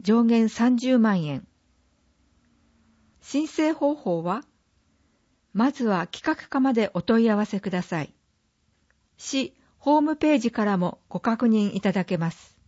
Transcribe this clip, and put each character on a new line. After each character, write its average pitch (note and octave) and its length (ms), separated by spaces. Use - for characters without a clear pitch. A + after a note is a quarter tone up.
上 A3+ 240
限 A3+ 240
三 A#3+ 280
十 B3+ 220
万 G3+ 260
円。 C#3+ 220
申 D4 240
請 D#4 260
方 D4+ 220
法 F3 280
は？ F#3 200
ま A#3 160
ず B3+ 160
は F3+ 220
企 - 300
画 - 100
課 C#4 120
ま C4 140
で A3 180
お F3 80
問 A3+ 240
い A3+ 60
合 G#3 60
わ G#3 100
せ G3 140
く G3 100
だ F3+ 100
さ E3+ 220
い。 - 100
市 - 380
ホ D4 200
ー - 40
ム D#4 140
ペ D4+ 180
ー C#4 40
ジ A3+ 120
か A3 140
ら G3+ 120
も F3+ 220
ご F3+ 120
確 A3+ 260
認 G#3+ 280
い G3 60
た G3 120
だ F3+ 120
け F3+ 140
ま E3 140
す。 - 220